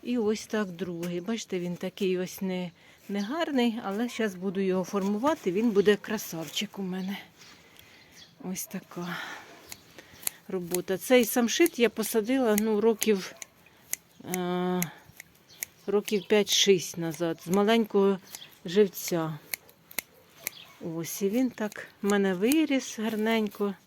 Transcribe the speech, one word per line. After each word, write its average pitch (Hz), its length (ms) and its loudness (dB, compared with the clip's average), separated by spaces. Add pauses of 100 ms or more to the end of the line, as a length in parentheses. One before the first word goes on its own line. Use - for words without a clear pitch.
і 247 140 -2
ось 214 280 0
так 214 220 -2
другий. 175 540 -6
Бачите, 202 380 -4
він 175 160 -4
такий 185 420 -2
ось 180 240 -4
не, 180 300 -4 (380)
не 202 120 -2
гарний, 247 600 0
але 214 260 -2
щас 214 260 -2
буду 185 240 -4
його 185 240 2
формувати, 208 680 0
він 220 200 2
буде 202 240 6
красавчик 196 840 -6
у - 20 -4
мене. 185 360 -6 (1300)
Ось 185 220 -8
така 175 520 -10 (1300)
робота. 180 500 -2
Цей 247 280 4
самшит 240 540 2
я 233 100 6
посадила, 226 680 2
ну, 214 220 0
років, 214 520 2 (1000)
е, 180 460 0 (1040)
років 202 400 -2
п'ять-шість 196 680 4
назад, 165 480 -4
з - 20 -12
маленького 202 720 4 (460)
живця. 170 720 0 (1600)
Ось, 165 260 -8
і 196 80 0
він 247 200 0
так - 380 -10 (140)
в 202 60 -2
мене 196 260 2
виріс 269 680 0
гарненько. 214 720 -2 (140)